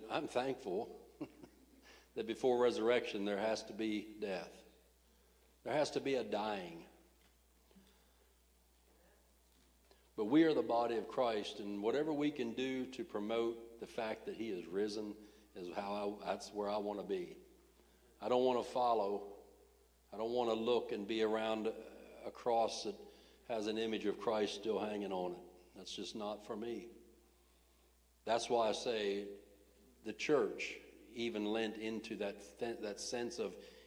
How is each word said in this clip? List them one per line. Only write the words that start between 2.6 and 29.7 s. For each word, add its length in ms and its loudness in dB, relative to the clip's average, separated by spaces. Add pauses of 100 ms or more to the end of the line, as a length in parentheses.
there 140 0
has 260 0
to 80 -12
be 360 -2 (120)
death. 300 -4 (1120)
There 80 -2
has 200 2
to 80 0
be 160 0
a 80 0
dying. 600 -4 (3250)
But 80 2
we 160 8
are 100 8
the 80 4
body 360 4
of 120 -2
Christ, 520 0
and 220 -4
whatever 300 2
we 180 2
can 220 -2
do 340 0
to 180 -6
promote 760 -2
the 60 -8
fact 400 -4
that 80 -6
he 160 -4
is 160 -4
risen 480 0 (420)
is 180 -8
how 480 -2
I, 40 -6
that's 260 -4
where 160 0
I 80 2
wanna 280 -2
be. 340 -4 (840)
I 80 -4
don't 160 6
wanna 180 4
follow. 600 4 (920)
I 40 -10
don't 140 0
wanna 200 4
look 400 4
and 160 -2
be 140 2
around 460 2 (580)
a 40 -8
cross 540 2
that 100 -2 (540)
has 180 0
an 120 0
image 260 0
of 160 2
Christ 340 2
still 240 0
hanging 320 -2
on 220 0
it. 60 -8 (360)
That's 220 -12
just 180 -8
not 320 -6
for 80 -4
me. 340 -6 (1400)
That's 240 2
why 180 4
I 40 2
say 520 0 (800)